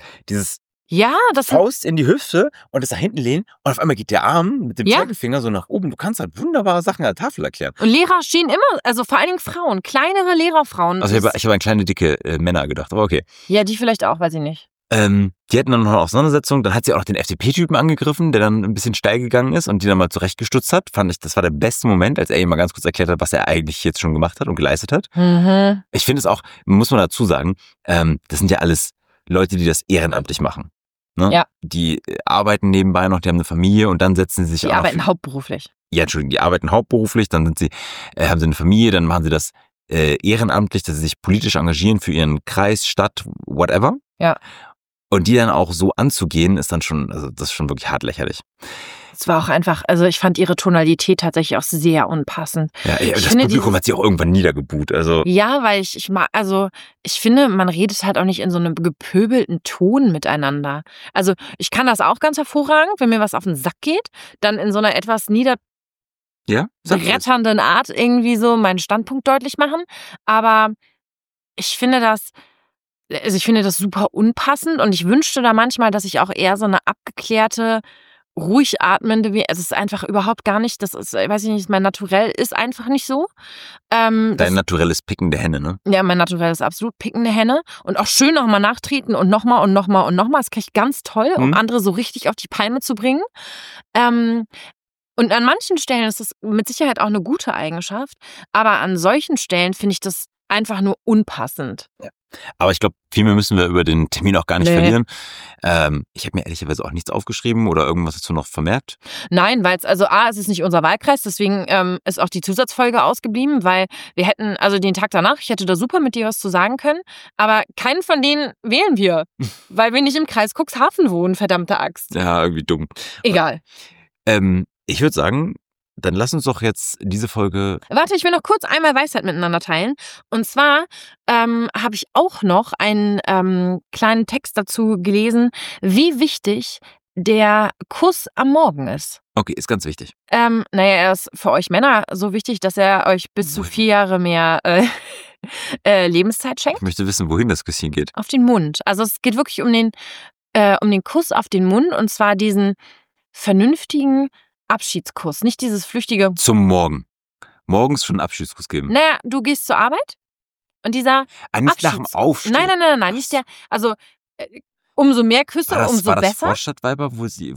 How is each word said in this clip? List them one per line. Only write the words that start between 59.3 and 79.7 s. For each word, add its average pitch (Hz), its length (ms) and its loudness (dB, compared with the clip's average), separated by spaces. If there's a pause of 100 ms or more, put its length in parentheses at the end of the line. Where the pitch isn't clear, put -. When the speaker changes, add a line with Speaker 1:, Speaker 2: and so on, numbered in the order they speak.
Speaker 2:
Ton 226 500 2
miteinander. 147 720 -4 (320)
Also 190 180 2 (240)
ich - 140 -8
kann 254 160 0
das 220 140 2
auch 214 180 2
ganz 302 180 0
hervorragend, 302 640 2
wenn 247 100 2
mir 226 120 2
was 214 120 0
auf 185 120 -4
den 180 100 0
Sack 135 260 -6
geht, 349 280 -2 (320)
dann 208 180 0
in 196 140 -2
so 202 80 0
einer 214 160 2
etwas 208 340 -2
nieder- 247 240 2 (920)
Speaker 1:
Ja, 120 180 0 (180)
sag 190 140 2
ich 165 100 -4
jetzt. 226 180 0
Speaker 2:
bretternden 226 340 2
Art 214 300 2
irgendwie 240 460 2
so 233 200 2
meinen 190 240 2
Standpunkt 226 460 -4
deutlich 269 300 0
machen. 302 280 -2 (420)
Aber 220 440 4 (840)
ich - 220 -6
finde 254 220 2
das, 220 300 0 (800)
also 190 260 -2
ich 180 80 -2
finde 220 180 4
das 196 140 0
super 202 360 -2
unpassend 269 680 0
und 208 140 2
ich 170 120 -2
wünschte 269 360 2
da 233 120 4
manchmal, 226 360 2
dass 196 140 -4
ich 185 160 -2
auch 185 140 0
eher 190 220 0
so 214 100 -4
eine 190 180 2
abgeklärte, 226 960 -2 (580)
ruhig 208 440 2
atmende, 220 500 2
wie, 214 160 0
es 175 100 -2
ist 175 140 -8